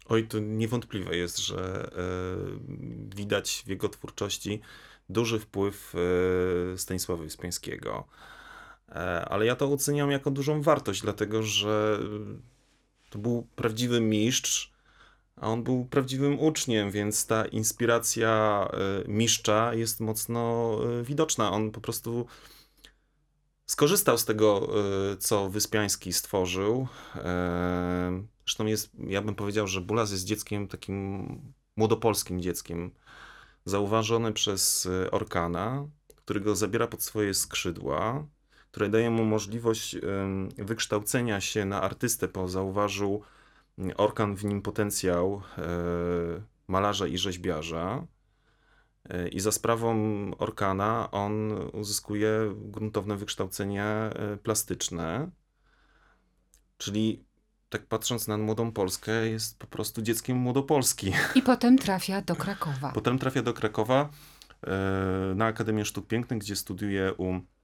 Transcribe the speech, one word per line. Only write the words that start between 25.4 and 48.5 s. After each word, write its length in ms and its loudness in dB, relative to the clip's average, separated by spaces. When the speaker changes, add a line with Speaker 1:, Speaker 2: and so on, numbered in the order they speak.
Speaker 1:
Wyspiański 640 0
stworzył. 760 0
E, 1040 0
zresztą 220 -2
jest, 320 -2
ja 240 -2
bym 120 -2
powiedział, 320 0
że 140 -2
Bulas 300 0
jest 140 -4
dzieckiem 440 -4
takim 580 -6
młodopolskim 640 2
dzieckiem, 480 -6
zauważony 680 2
przez, 540 0
e, 240 0
Orkana, 760 -2
który 240 -2
go 160 2
zabiera 300 0
pod 160 -8
swoje 320 0
skrzydła, 920 -2
które 180 0
daje 220 4
mu 140 4
możliwość, 720 0
em, 540 -2
wykształcenia 800 0
się 240 0
na 180 0
artystę, 460 -2
bo 200 -4
zauważył, 720 0
mm, 180 -4
Orkan 400 2
w 80 -8
nim 180 0
potencjał, 800 0
e, 40 -6
malarza 380 2
i 120 -2
rzeźbiarza. 880 -4